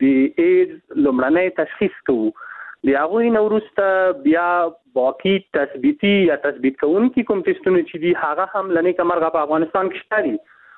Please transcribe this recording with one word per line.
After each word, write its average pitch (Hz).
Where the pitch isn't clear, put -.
د 135
ایډز 175
لومړنی 143
تشخیص -
کوو. 110
د 135
هغوی 170
نه 226
وروسته 196
بیا 170
باقي 135
تثبیتي 147
یا 151
تثبیت 135
کوونکي 226
کوم 202
ټیسټونه 185
چې 170
دي، 170
هغه 160
هم 190
له 165
نیکه 180
مرغه 170
په 160
افغانستان 160
کې 185
شته 214
دي. 120